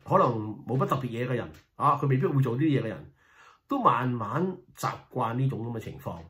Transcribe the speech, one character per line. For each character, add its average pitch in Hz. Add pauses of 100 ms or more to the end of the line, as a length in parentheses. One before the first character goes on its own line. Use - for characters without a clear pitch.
可 170
能 113
冇 123
乜 190
特 135
別 131
嘢 120
嘅 127
人 98 (240)
啊， 143
佢 151
未 135
必 135
會 143
做 120
啲 139
嘢 143
嘅 -
人， - (560)
都 285
慢 127
慢 127 (180)
習 110 (220)
慣 117
呢 131
種 110
咁 117
嘅 -
情 -
況， 87 (120)